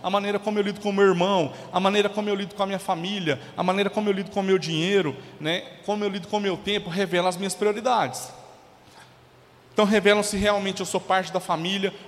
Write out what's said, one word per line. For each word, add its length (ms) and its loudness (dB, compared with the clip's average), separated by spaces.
a 60 -2
maneira 280 0
como 220 0
eu 40 2
lido 180 -2
com 80 -2
o 40 0
meu 120 6
irmão, 480 4
a 80 0
maneira 300 4
como 180 -2
eu 80 0
lido 200 -6
com 80 -2
a 20 2
minha 120 -4
família, 640 -2
a 80 -2
maneira 260 2
como 200 0
eu 40 2
lido 180 -4
com 100 -2
o 20 -2
meu 160 4
dinheiro, 560 0
né, 220 -2
como 180 -2
eu 60 0
lido 180 -6
com 80 -4
o 60 0
meu 160 0
tempo, 320 -4
revela 400 0
as 80 -2
minhas 180 -4
prioridades. 800 0
Então, 140 2
revelam 380 4
se 120 -4
realmente 460 0
eu 40 -4
sou 140 -2
parte 320 0
da 80 -2
família 540 -2